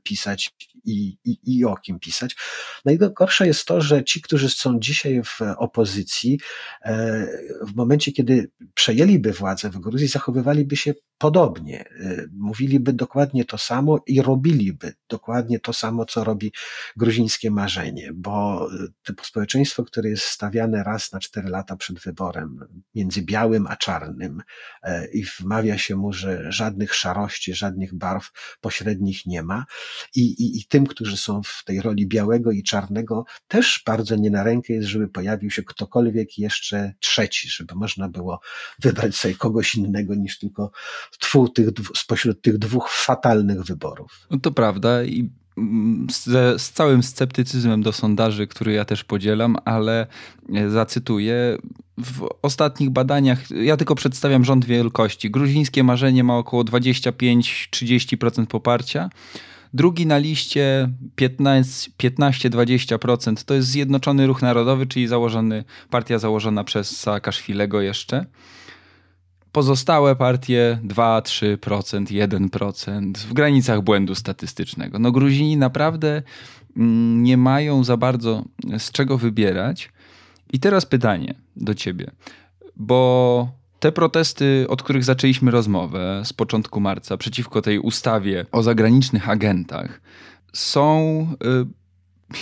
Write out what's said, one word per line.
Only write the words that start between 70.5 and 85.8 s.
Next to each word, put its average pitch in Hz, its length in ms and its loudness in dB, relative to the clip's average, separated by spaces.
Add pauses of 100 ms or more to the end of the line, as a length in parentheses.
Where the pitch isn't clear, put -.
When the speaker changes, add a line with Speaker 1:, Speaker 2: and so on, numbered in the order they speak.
Speaker 2:
dwa, 113 380 2
trzy 104 360 -2
procent, 101 520 -4
jeden 101 400 0
procent, 98 680 -4
w 107 140 -10
granicach 127 500 4
błędu 98 320 2
statystycznego. - 840 -8
No 120 140 4
Gruzini 139 440 4
naprawdę, 147 640 0 (540)
mm, 117 460 4
nie 127 140 6
mają 135 480 4
za 120 120 2
bardzo 117 480 0 (340)
z - 140 -10
czego 135 260 2
wybierać. 107 720 0 (600)
I 131 80 0
teraz 196 260 2
pytanie 113 480 0 (220)
do 107 180 -2
ciebie, 90 360 -8 (640)
bo 123 800 4 (240)
te 151 120 4
protesty, 156 760 2
od 127 140 -4
których 135 220 0
zaczęliśmy 127 460 4
rozmowę 98 760 0